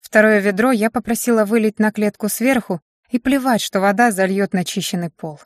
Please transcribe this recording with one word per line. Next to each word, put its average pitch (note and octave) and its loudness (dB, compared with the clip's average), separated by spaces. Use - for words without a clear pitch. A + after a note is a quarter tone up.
Второе G#3+ 2
ведро G#3 0
я A3 0
попросила A3+ 0
вылить G#3+ 0
на G#3+ 2
клетку G#3 -2
сверху, A3+ -2
и B3 0
плевать, B3+ 0
что - -2
вода G3+ 2
зальет F#3+ -2
начищенный F3 -4
пол. D3+ -14